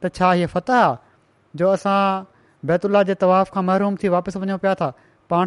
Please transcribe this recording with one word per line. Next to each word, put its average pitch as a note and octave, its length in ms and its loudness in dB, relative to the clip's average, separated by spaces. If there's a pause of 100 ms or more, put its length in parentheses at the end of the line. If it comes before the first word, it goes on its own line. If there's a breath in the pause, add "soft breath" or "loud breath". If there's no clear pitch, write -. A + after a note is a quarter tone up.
ته F#3 80 -4
ڇا F3+ 260 2
هيءَ F3 120 0
فتح F3+ 260 -4
آهي F#3+ 240 4 (580 soft breath)
جو F3 180 0
اسان G3 520 0 (420 soft breath)
بيت F3 200 0
الله G3+ 160 2
جي F#3+ 120 -2
طواف F#3 360 2
کان F#3+ 140 -4
محروم F#3+ 320 0
ٿي G3+ 120 -4
واپس F3+ 280 -2
وڃون F#3+ 220 -6
پيا G3 160 0
ٿا. D#3+ 160 -2 (380 soft breath)
پاڻ F3 180 0